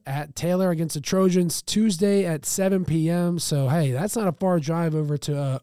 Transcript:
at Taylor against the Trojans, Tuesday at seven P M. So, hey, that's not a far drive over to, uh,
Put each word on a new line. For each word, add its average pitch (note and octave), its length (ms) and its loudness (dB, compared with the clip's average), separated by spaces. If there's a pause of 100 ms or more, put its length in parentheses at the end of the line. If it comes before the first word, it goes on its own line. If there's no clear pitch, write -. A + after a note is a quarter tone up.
at D3 280 -8
Taylor F3+ 360 0
against D#3+ 240 -2
the D3 60 -4
Trojans, F#3 640 2
Tuesday G3+ 640 2
at D#3 180 -4
seven F#3+ 400 0
P D#3 240 0
M. F3 300 0
So, C#3 300 0
hey, C#3+ 240 2
that's F3+ 240 -2
not G#3+ 100 0
a E3+ 60 0
far F3+ 260 2
drive E3 340 -2
over D3+ 260 0
to, C#3+ 220 -4
uh, C3+ 220 -2